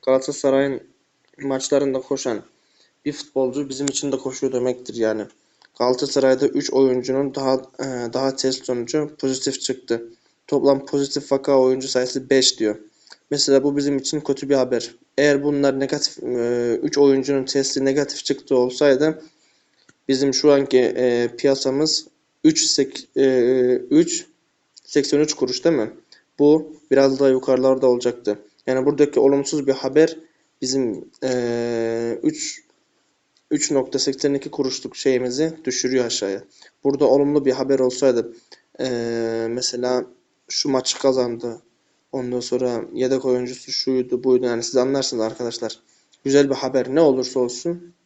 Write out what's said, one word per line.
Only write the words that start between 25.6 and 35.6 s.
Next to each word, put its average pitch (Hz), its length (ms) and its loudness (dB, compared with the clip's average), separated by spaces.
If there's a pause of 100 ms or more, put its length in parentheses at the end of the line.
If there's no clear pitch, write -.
değil 165 120 2
mi? 113 140 -2 (480)
Bu 151 340 4 (180)
biraz 135 300 4
daha 139 80 4
yukarılarda 131 580 2
olacaktı. 120 520 0 (280)
Yani 131 200 0
buradaki 147 340 2
olumsuz 139 460 2
bir 135 60 0
haber 147 460 0 (440)
bizim, 127 480 -4 (140)
e, 117 960 -2
üç, - 420 -6 (840)
üç 147 200 -2
nokta 135 280 -2
seksen 139 360 -2
iki 139 160 -6
kuruşluk 131 460 -6
şeyimizi 131 680 -2